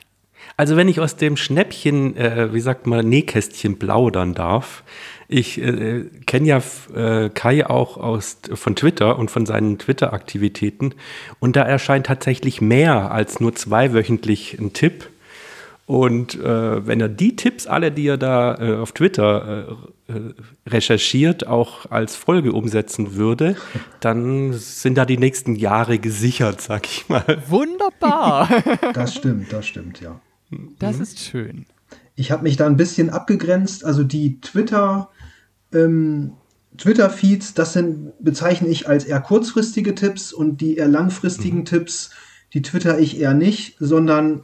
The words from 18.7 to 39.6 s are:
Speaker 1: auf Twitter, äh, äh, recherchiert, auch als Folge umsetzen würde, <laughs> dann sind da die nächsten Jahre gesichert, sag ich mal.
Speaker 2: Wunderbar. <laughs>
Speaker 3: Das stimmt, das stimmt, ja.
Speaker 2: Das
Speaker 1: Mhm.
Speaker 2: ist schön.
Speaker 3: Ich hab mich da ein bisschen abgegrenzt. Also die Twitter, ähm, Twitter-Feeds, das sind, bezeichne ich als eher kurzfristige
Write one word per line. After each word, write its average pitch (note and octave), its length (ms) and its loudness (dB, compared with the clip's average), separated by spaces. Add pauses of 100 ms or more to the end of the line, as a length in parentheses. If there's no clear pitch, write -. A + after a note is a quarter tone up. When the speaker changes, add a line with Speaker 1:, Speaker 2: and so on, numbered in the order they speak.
Speaker 1:
auf A2+ 160 -8
Twitter, G#2 840 0 (320)
äh, A#2 40 -10
äh, A2 220 -10 (320)
recherchiert, B2+ 800 2
auch A#2+ 440 -2
als A2+ 260 -2
Folge E3 360 2
umsetzen G#2+ 640 -2
würde, A#2 420 0 (220)
<laughs> - 220 -16
dann B2+ 540 -2
sind B2 420 -2
da C3 80 4
die B2 140 2
nächsten B2 360 0
Jahre A2 440 2
gesichert, A2 640 -2
sag G#2 240 -6
ich - 240 -10
mal. C#3+ 360 0
Speaker 2:
Wunderbar. D4 1000 0 (240)
<laughs> - 220 -2
Speaker 3:
Das B2 200 -4
stimmt, G#2 380 -4
das G#2+ 140 -8
stimmt, - 340 -12
ja. D#2+ 180 -16 (640)
Speaker 2:
Das G3 160 -4
Speaker 1:
Mhm. D3+ 60 -6
Speaker 2:
ist - 180 -12
schön. - 460 -10 (500)
Speaker 3:
Ich C3+ 160 -4
hab D#3 100 -4
mich D3 140 0
da D3+ 100 2
ein D3 100 4
bisschen E3 340 2
abgegrenzt. F#3 720 0
Also D3 180 2
die C#3+ 380 -2
Twitter, G3+ 680 0 (640)
ähm, D#3 600 2 (440)
Twitter-Feeds, G3 800 2
das D#3+ 180 0
sind, D#3+ 460 -2
bezeichne E3+ 480 0
ich - 220 -2
als C#3+ 160 2
eher C#3 160 -2
kurzfristige G#3+ 720 0